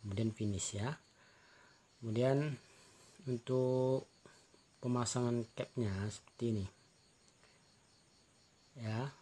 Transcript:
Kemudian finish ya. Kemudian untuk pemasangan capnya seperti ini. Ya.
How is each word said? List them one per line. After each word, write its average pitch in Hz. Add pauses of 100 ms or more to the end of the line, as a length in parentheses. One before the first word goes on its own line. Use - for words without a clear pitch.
Kemudian 107
finish 101
ya. 127 (1040)
Kemudian 131 (720)
untuk 127 (720)
pemasangan 120
capnya 107 (160)
seperti -
ini. 104 (2250)
Ya. 113